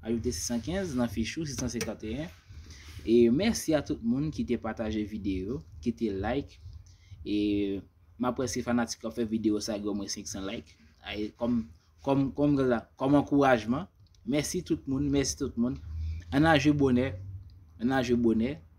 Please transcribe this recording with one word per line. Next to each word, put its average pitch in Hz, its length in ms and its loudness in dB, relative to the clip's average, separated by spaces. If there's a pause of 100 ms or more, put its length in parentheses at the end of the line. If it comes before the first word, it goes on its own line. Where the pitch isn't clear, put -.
Ajoute 117 300 -2
sis - 160 -6
san 120 160 -2
kenz 175 320 -4
nan 120 160 0
fich 113 240 -4
ou, 160 120 -4
sis 127 120 -8
san 123 120 -4
senkante 110 420 -6
e 143 100 -4
en. 180 80 -10 (720)
E 113 140 6 (120)
mèsi 156 460 2
a 139 100 2
tout - 160 -6
moun 131 320 0
ki 123 140 -4
te 117 140 0
pataje 110 440 -4
videyo, 98 540 -4 (240)
ki 120 100 0
te 113 220 -2
like. 117 460 -4 (640)
E 104 100 0 (800)
m 123 140 0
apresi 120 320 -4
fanatik 120 400 -2
ki 113 100 -6
fè 117 140 -2
videyo 107 320 2
sa, 107 180 -4
gen 101 220 -4
mwen 98 100 -8
senk 104 220 -10
san 98 160 -6
like. 107 320 -10 (260)
Aye, 104 320 -6
kòm, 120 220 0 (460)
kòm, 139 320 2
kòm, 147 200 4 (400)
kòm 139 220 4
ankourajman. 135 680 4 (400)
Mèsi 147 400 -2
tout 156 220 -2
moun, 135 240 0
mèsi 139 320 0
tout 120 160 -6
moun. 123 160 2 (580)
An 147 160 6
aje 151 240 6
bonè, 131 380 4 (720)
an 127 160 2
aje 120 180 2
bonè 117 380 4 (240)